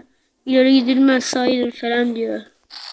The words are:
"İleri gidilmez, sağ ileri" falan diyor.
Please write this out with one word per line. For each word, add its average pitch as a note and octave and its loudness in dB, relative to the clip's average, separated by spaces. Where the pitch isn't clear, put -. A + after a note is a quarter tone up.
"İleri C4 2
gidilmez, C4 2
sağ B3+ -2
ileri" B3 -2
falan A#3+ -4
diyor. A3 -8